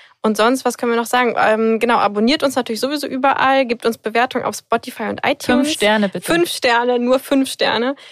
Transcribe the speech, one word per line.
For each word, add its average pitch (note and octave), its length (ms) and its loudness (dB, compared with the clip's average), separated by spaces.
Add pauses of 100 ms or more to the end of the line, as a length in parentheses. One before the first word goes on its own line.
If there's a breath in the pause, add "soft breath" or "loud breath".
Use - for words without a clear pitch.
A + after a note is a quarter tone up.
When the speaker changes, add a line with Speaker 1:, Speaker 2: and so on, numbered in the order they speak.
(220 loud breath)
Speaker 1:
Und G#3+ 140 0
sonst, A#3+ 280 2
was C4+ 120 -2
können A#3+ 160 -2
wir A#3 60 0
noch A#3 80 -2
sagen? B3 320 0
Ähm, A3 400 2
genau, A#3 200 0
abonniert G#3+ 440 0
uns C#4 140 0
natürlich A#3 240 -4
sowieso C#4+ 260 -4
überall, C4+ 580 2
gebt A#3 220 -4
uns A#3 100 -2
Bewertungen A#3 480 -2
auf A#3 120 -4
Spotify - 480 -6
und G#3 200 -6
iTunes. C#4+ 440 0
Speaker 2:
Fünf - 20 -2
Sterne G#3+ 380 2
bitte. F3+ 180 -8
Speaker 1:
Fünf E4+ 240 0
Sterne, A#3+ 480 0
nur B3 220 2
fünf C4+ 280 0
Sterne. A#3 460 -2 (180 loud breath)